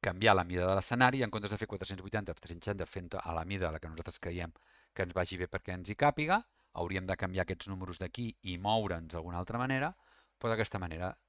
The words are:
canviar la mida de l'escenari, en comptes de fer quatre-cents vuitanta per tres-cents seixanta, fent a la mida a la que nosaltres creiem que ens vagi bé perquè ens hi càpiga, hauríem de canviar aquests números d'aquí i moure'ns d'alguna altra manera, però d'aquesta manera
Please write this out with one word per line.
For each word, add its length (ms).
canviar 320
la 120
mida 200
de 100
l'escenari, 460
en 80
comptes 200
de 80
fer 80
quatre-cents 360
vuitanta 320
per 80
tres-cents 260
seixanta, 180
fent 220
a 160
la 120
mida 200
a 80
la 40
que 120
nosaltres 320
creiem 300
que 80
ens 120
vagi 260
bé 100
perquè 240
ens 160
hi 80
càpiga, 400
hauríem 280
de 120
canviar 240
aquests 280
números 280
d'aquí 300
i 80
moure'ns 520
d'alguna 280
altra 200
manera, 320
però 140
d'aquesta 260
manera 320